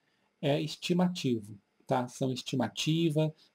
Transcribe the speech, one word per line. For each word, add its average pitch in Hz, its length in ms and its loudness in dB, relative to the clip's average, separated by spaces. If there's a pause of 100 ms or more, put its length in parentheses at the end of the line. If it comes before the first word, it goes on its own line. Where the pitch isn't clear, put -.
(420)
é 151 200 2
estimativo, 151 960 0 (280)
tá? 131 220 0
São 131 240 -2
estimativa, 156 1000 0 (220)